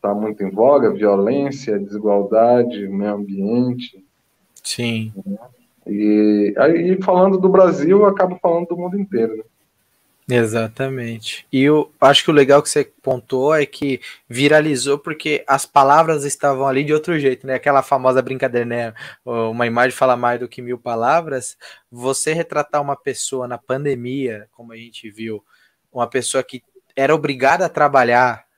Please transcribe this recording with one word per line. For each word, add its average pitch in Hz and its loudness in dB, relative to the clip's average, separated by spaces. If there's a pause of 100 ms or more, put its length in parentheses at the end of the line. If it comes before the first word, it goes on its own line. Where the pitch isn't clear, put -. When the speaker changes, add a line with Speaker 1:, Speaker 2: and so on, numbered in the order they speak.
Speaker 1:
tá 101 -2
muito 107 -6
em 95 -6
voga, 120 4
violência, 104 -2
desigualdade, 104 0
meio 101 -4
ambiente. 104 -6 (580)
Speaker 2:
Sim. 113 -6 (120)
Speaker 1:
Né? 98 -10 (480)
E 104 2
aí, 170 2
falando 190 2
do 190 2
Brasil, 185 4
eu 208 6
acabo 185 0
falando 170 -2
do 175 -6
mundo 180 -6
inteiro, 113 -4
né? 110 -16 (840)
Speaker 2:
Exatamente. 117 -4
E 131 2
eu 147 2
acho 139 6
que - -2
o 156 2
legal 143 6
que - -6
você 143 -2 (180)
pontuou 131 -2
é 151 2
que 135 -6 (300)
viralizou 143 2
porque 151 -6
as 135 0
palavras 151 4
estavam 139 -2
ali 135 0
de 151 -2
outro 156 -2
jeito, 135 -2
né? 131 -4
Aquela 139 2
famosa 127 2
brincadeira, 123 -2
né? 117 -6 (300)
"Uma 117 -2
imagem 123 0
fala 127 2
mais 120 0
do 123 -8
que - -16
mil 123 -8
palavras." 131 -4 (340)
Você 135 -4
retratar 147 -4
uma 143 -4
pessoa 127 -8
na 123 -10
pandemia, 127 -6
como 117 -20
a 113 -20
gente 113 -20
viu, 107 -10 (480)
uma 120 -4
pessoa 120 -4
que - -14 (320)
era 139 2
obrigada 143 0
a 165 -2
trabalhar 127 2 (140)